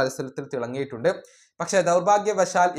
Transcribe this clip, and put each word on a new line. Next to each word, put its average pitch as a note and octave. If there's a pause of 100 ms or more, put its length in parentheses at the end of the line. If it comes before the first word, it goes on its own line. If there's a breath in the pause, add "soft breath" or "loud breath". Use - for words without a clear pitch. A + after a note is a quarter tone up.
മത്സരത്തിൽ C3+ (100)
തിളങ്ങിയിട്ടുണ്ട്. B2 (520 soft breath)
പക്ഷേ F3+
ദൗർഭാഗ്യവശാൽ F#3